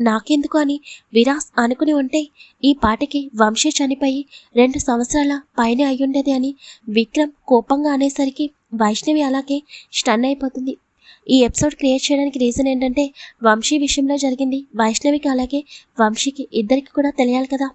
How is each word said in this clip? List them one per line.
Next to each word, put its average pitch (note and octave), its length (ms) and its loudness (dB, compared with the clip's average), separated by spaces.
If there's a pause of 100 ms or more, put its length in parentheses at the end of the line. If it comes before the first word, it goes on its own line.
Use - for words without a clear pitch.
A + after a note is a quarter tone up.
నాకెందుకు A#3 580 0
అని C#4+ 180 0 (360)
విరాస్ C4+ 360 2 (100)
అనుకుని B3+ 340 0
ఉంటే C#4+ 300 0 (400)
ఈ C#4 100 4
పాటికి C#4 480 -2 (160)
వంశీ A3 340 2
చనిపోయి C#4 520 -2 (320)
రెండు B3+ 240 2
సంవత్సరాల C#4 560 0 (220)
పైనే A#3+ 280 2
అయ్యుండేది" C4+ 480 0
అని C4 200 -2 (360)
విక్రమ్ A#3 460 -2 (120)
కోపంగా C#4 460 2
అనేసరికి C#4 540 -2 (280)
వైష్ణవి A3+ 480 0
అలాగే C#4 360 -2 (340)
స్టన్ A#3 320 0
అయిపోతుంది. C4 500 -4 (520)
ఈ C4 120 4
ఎపిసోడ్ B3+ 360 2
క్రియేట్ C4+ 300 0
చేయడానికి C#4 340 0
రీజన్ B3 300 0
ఏంటంటే C4 340 0 (400)
వంశీ A3 360 2
విషయంలో C#4 380 0
జరిగింది C4+ 420 -2 (180)
వైష్ణవికి C#4+ 520 0
అలాగే B3+ 320 -2 (380)
వంశీకి A3+ 460 0 (100)
ఇద్దరికి C4 400 0
కూడా C#4+ 160 0
తెలియాలి B3+ 360 0
కదా. C4+ 280 -4